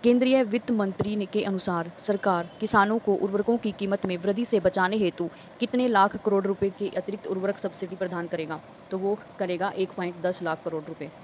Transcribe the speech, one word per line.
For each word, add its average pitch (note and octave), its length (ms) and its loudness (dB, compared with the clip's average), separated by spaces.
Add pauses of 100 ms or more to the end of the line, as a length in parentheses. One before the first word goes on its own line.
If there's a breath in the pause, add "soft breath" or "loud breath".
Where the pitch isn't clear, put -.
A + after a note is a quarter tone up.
केंद्रीय B3+ 400 6
वित्त A3+ 280 0
मंत्री G#3 460 0
ने, G3+ 100 -2
के G#3 180 -2
अनुसार F3 560 -2
सरकार F#3 500 0 (100)
किसानों G#3+ 380 4
को G#3 160 2
उर्वरकों G3+ 440 0
की A3 140 -2
कीमत G3 340 -2
में F#3 100 0
वृद्धि G3 280 0
से A3 160 2
बचाने F#3 360 2
हेतु F3 340 0 (300 loud breath)
कितने B3 280 0
लाख G3+ 280 4
करोड़ G3 280 0
रुपए G3 260 0
के G3 180 -6
अतिरिक्त - 380 -6
उर्वरक F#3+ 320 -2
सब्सिडी F#3 380 -8
प्रदान F3 300 -4
करेगा? D#3+ 340 -6 (300)
तो F#3+ 80 -4
वो G3 200 -2 (200)
करेगा F3+ 320 -2
एक F#3+ 200 -2
पॉइंट F3+ 300 -6
दस F3+ 220 -2
लाख D#3+ 220 -2
करोड़ D#3+ 200 -4
रुपए। D#3 260 -10 (140)